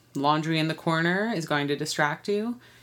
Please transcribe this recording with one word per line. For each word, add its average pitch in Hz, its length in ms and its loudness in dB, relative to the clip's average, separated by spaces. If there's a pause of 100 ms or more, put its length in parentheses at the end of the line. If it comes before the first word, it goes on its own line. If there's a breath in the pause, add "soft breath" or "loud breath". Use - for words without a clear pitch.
(140)
laundry 151 440 2
in 156 100 2
the 156 60 -2
corner 175 600 0
is 165 120 -2
going 143 220 0
to 147 80 0
distract 151 520 -2
you, 220 320 -2 (220 loud breath)